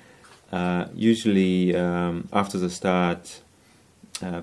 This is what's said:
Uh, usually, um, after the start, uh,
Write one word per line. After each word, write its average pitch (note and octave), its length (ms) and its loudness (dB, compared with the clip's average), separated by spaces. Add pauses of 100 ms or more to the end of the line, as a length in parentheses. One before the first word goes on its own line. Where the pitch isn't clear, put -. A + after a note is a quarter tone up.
(520)
Uh, F2+ 340 -2 (100)
usually, F#2+ 800 2
um, F2 580 0
after G2+ 240 0
the F2+ 140 -2
start, F2+ 720 -2 (840)
uh, F2 200 -6